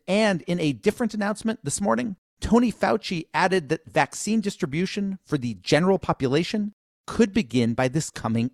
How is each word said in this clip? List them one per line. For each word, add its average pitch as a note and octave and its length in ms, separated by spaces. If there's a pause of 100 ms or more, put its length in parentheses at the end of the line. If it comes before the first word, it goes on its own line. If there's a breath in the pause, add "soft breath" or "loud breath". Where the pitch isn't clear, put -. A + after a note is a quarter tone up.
and G3 360
in F3 180
a D#3 120
different G#3 400
announcement G#3+ 520
this - 160
morning, A3+ 340 (260)
Tony A#3+ 300
Fauci G3 540 (100)
added F3 340
that - 240
vaccine G#3 480
distribution F#3+ 840
for D3 120
the A#2+ 160
general E3+ 440
population F3 720 (340)
could G#3 280
begin A#2+ 400
by C3 120
this C3+ 220
coming A#2 460